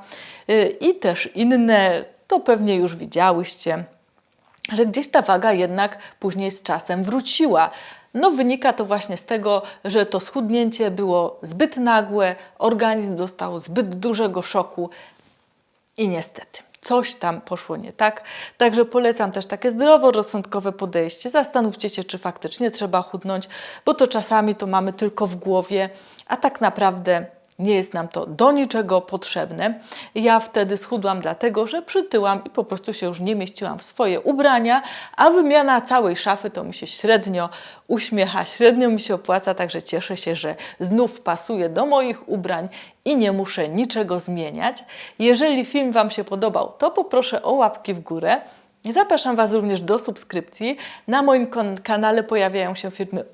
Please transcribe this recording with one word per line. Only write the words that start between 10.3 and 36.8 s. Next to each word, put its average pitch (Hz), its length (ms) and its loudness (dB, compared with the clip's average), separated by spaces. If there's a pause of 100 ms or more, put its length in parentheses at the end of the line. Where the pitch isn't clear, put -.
było 180 500 0
zbyt 180 360 -2
nagłe, 208 580 2 (240)
organizm 220 560 0
dostał 180 440 -6
zbyt 180 360 -4
dużego 202 460 -2
szoku 175 480 -4 (1080)
i 214 120 0
niestety - 500 -8 (220)
coś 247 340 0
tam 170 260 -4
poszło 175 360 -10
nie - 160 -14
tak. 214 300 0 (340)
Także 233 280 4
polecam 233 460 0
też 190 140 -6
takie 208 260 -2
zdroworozsądkowe 214 1000 4
podejście. 170 580 -4
Zastanówcie 247 600 0
się, 196 140 -6
czy 185 140 -10
faktycznie 185 540 -6
trzeba 190 300 -2
chudnąć, 190 480 -6 (360)
bo 302 80 4
to 269 140 4
czasami 214 480 0
to 202 120 -8
mamy 190 260 0
tylko 208 340 -2
w 180 80 -8
głowie, 190 540 0 (380)
a 254 100 -2
tak 262 240 0
naprawdę 185 640 0 (340)
nie 202 160 2
jest 190 180 0
nam 170 140 -4
to 165 180 -6
do 190 260 4
niczego 220 500 0
potrzebne. 180 760 -6 (360)
Ja 226 240 6
wtedy 202 380 0
schudłam 196 420 -4
dlatego, 208 480 -2
że 320 140 -6
przytyłam 208 600 0
i - 60 -14
po - 140 -2
prostu 196 300 -8
się 202 120 -6
już 175 140 -6
nie 196 160 -2
mieściłam 185 440 -8
w - 40 -14
swoje 190 380 -2
ubrania, 262 600 4 (340)
a 302 140 6
wymiana 285 520 6
całej 233 340 2
szafy 202 340 -2
to 175 140 -8
mi 170 100 -10
się - 140 -14